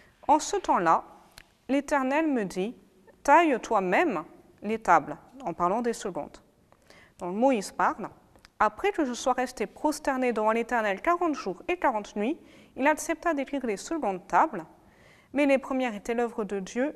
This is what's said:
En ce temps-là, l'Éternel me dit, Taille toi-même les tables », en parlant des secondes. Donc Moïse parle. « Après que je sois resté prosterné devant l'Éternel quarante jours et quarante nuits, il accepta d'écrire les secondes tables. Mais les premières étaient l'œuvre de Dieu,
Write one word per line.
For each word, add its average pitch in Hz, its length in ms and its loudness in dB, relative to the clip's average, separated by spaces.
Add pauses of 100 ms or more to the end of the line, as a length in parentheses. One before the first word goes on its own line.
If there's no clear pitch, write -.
(300)
En 294 100 6
ce - 160 -4
temps-là, 214 480 2 (640)
l'Éternel 285 600 0
me 247 180 0
dit, 185 320 -6 (460)
Taille 294 380 6
toi-même 196 600 2 (380)
les 220 180 -4
tables », 156 380 4 (260)
en 175 100 -4
parlant 180 280 0
des 233 100 -2
secondes. 190 460 -8 (800)
Donc 185 180 -6
Moïse 233 360 2
parle. « 190 380 -2 (500)
Après 285 340 0
que 320 100 0
je 247 100 -2
sois 247 200 0
resté 247 340 -4
prosterné 262 640 -2
devant 220 200 2
l'Éternel 226 500 -2
quarante 349 320 2
jours 190 340 -8
et 349 100 -2
quarante 220 380 -2
nuits, 220 240 -2 (380)
il 262 100 0
accepta 320 460 -2
d'écrire 269 320 -4
les 208 120 -2
secondes 208 500 -6
tables. 233 380 2 (680)
Mais 285 120 2
les 277 120 4
premières 254 360 -4
étaient 208 200 -6
l'œuvre 233 320 -2
de 196 160 -4
Dieu, 247 340 -4